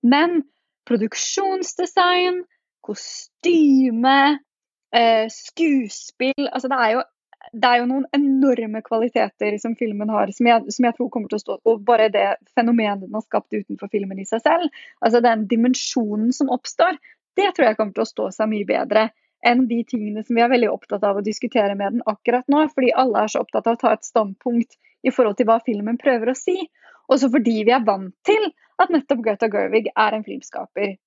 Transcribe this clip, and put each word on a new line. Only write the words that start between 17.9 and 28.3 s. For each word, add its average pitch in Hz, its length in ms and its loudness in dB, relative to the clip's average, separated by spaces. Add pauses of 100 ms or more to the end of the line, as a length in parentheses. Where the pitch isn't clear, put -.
til 226 100 0
å - 40 -16
stå 214 200 -6
seg 220 200 -4
mye 208 180 -4
bedre 214 400 0 (340)
enn 240 260 2
de 233 160 -2
tingene 214 400 -6
som 233 140 -2
vi 233 60 6
er 240 80 2
veldig 240 180 2
opptatt 202 340 -6
av 202 140 0
å 208 60 -6
diskutere 208 520 -2
med 196 220 -4
den 240 80 -6
akkurat 233 420 -2
nå, 285 140 4 (100)
fordi 254 240 2
alle 226 300 2
er 208 60 -8
så - 120 -2
opptatt 214 240 -4
av 233 80 0
å - 60 -14
ta 226 100 2
et - 140 -4
standpunkt 226 720 -2 (260)
i - 80 2
forhold 214 240 0
til 208 140 0
hva 226 100 4
filmen 220 400 -4
prøver 240 320 0
å 262 60 -4
si. 359 160 -2 (580)
Og 277 80 4
så 269 80 2
fordi 233 380 2
vi 240 100 4
er 254 80 0
vant 190 300 -2 (100)
til 427 220 2 (340)